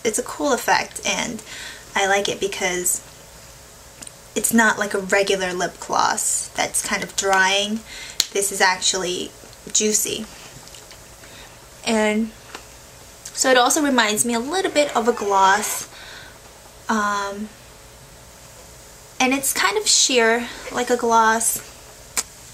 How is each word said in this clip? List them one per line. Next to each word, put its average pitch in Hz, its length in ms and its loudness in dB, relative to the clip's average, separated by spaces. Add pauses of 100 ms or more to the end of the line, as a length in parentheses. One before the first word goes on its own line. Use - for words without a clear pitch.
it's 214 140 0
a 247 40 -2
cool 294 300 -2
effect, - 540 0
and 208 360 -4 (520)
I 202 120 2
like 202 220 2
it - 100 -4
because 180 680 -4 (1300)
it's 226 160 0
not 226 260 4
like 208 160 -2
a 202 60 -2
regular 196 520 0
lip 180 280 -6
gloss - 680 -2
that's - 380 -4
kind 196 160 -2
of 185 140 -8
drying. 196 640 2 (520)
This 196 200 0
is 190 80 -6
actually 185 720 0 (420)
juicy. 214 540 0 (1600)
And 214 440 2 (1080)
so - 160 2
it 254 60 8
also 277 260 4
reminds 226 420 2
me 240 100 0
a 233 40 0
little 330 320 -2
bit 294 240 2
of 233 140 2
a 240 40 4
gloss. 202 760 2 (1000)
Um, 208 600 -2 (1700)
and 262 160 2
it's 277 180 -2
kind 403 240 0
of 415 120 0
sheer 240 580 4 (260)
like 247 180 -2
a 247 60 4
gloss. 226 680 2 (920)